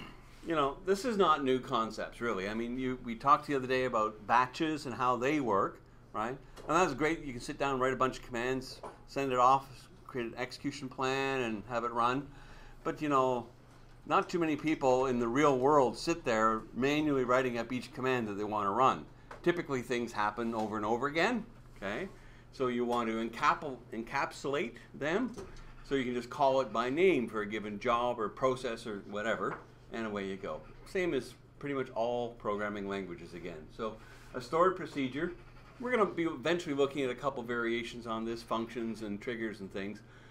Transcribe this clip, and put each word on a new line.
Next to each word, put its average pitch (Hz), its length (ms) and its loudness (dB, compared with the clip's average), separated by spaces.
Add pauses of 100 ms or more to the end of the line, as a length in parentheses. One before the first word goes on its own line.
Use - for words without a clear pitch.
(480)
you 165 80 0
know, 139 300 2
this 196 180 2
is 233 140 0
not 156 260 6
new 131 160 4
concepts, 113 640 -2
really. 101 260 0
I 107 60 -2
mean, 120 260 -4
you, 127 240 -2
we 117 120 -6
talked 147 300 4
the 147 100 -2
other 127 120 0
day 127 160 2
about 107 420 0
batches 139 600 2
and 120 100 -6
how 123 220 2
they 139 240 2
work, 110 400 2 (320)
right? 110 240 -4 (300)
And 135 100 2
that's 143 160 4
great. 151 320 -2
You 131 80 -8
can 120 80 -8
sit - 180 -8
down, 139 180 0
write 127 140 4
a 123 60 -2
bunch 127 220 0
of - 60 -16
commands, 127 540 -4 (280)
send 139 260 -2
it 123 40 2
off, 131 300 6 (400)
create 120 200 -4
an 113 100 -10
execution 131 500 -8
plan, 135 540 0
and 110 260 -2
have 120 160 -2
it 120 80 -2
run. 123 340 2 (600)
But, 160 160 -2
you 151 80 0
know, 127 380 4 (580)
not 185 240 2
too 180 100 0
many 156 160 2
people 135 520 4
in 123 120 2
the 120 80 2
real 139 300 6
world 131 400 6
sit 165 260 -2
there 110 380 4 (120)
manually 139 520 2
writing 123 320 4
up 117 160 -4
each 120 200 -6
command 123 360 0
that 101 60 -4
they 104 100 -2
want 104 200 0
to 98 60 2
run. 107 340 4 (380)
Typically, 156 380 0
things 120 320 -2
happen 113 420 0
over 107 220 -2
and 104 80 -2
over 120 220 2
again, 190 380 0 (300)
okay? 113 320 -6 (440)
So 127 160 -2
you 120 180 2
want 120 240 2
to 113 200 -2
encapul-, 147 480 0 (160)
encapsulate 139 840 -4 (180)
them, 170 420 -2 (520)
so 139 80 0
you 131 80 2
can 123 100 -2
just 120 160 -4
call 135 320 4
it 107 120 -2
by 117 160 2
name 147 380 4
for 107 140 -2
a 101 40 -2
given 104 340 -6
job 120 400 2
or 101 100 0
process 127 560 -2
or 101 240 -8
whatever, 104 480 -2 (360)
and 113 120 -4
away 101 220 -4
you 98 80 -4
go. 80 260 -8 (240)
Same 180 280 -2
as 127 200 -2 (260)
pretty 143 160 -4
much 135 160 -2
all 120 400 0
programming 104 560 -2
languages 87 460 -6
again. 82 420 -10
So 110 220 -4 (360)
a 127 80 -6
stored 180 340 2
procedure, 147 580 -4 (460)
we're 247 120 -4
gonna 220 140 4
be 170 180 -2
eventually 160 520 0
looking 139 280 2
at 127 60 0
a 120 60 -2
couple 127 280 -4
variations 117 640 -2
on 113 180 -2
this, 117 180 -4
functions 113 580 -4
and 101 200 -6
triggers 113 400 -6
and 95 100 -10
things, 104 280 -6 (320)